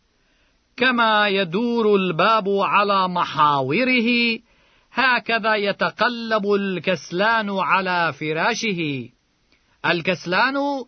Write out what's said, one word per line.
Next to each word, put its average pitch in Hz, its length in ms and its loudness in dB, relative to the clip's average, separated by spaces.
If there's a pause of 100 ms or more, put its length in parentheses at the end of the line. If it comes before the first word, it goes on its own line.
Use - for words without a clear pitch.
(760)
كما 226 500 4
يدور 208 680 2
الباب 190 540 2
على 196 580 2
محاوره، 214 1300 0 (540)
هكذا 226 600 0
يتقلب 208 1000 -2
الكسلان 196 960 -2
على 180 640 0
فراشه. 160 960 -4 (760)
الكسلان 180 680 -2 (320)